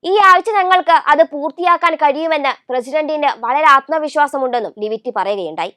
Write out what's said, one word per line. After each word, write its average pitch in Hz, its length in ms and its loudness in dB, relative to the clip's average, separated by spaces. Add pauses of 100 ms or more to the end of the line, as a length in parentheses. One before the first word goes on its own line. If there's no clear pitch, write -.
"ഈ 370 140 0
ആഴ്ച 381 320 4
ഞങ്ങൾക്ക് 370 460 2 (120)
അത് 302 240 4
പൂർത്തിയാക്കാൻ 330 640 0
കഴിയുമെന്ന് 311 760 -2
പ്രസിഡന്റിന് 277 680 -2
വളരെ 269 260 0
ആത്മവിശ്വാസമുണ്ടെന്നും" 277 1120 0
ലിവിറ്റ് 220 360 -6
പറയുകയുണ്ടായി. 190 600 -4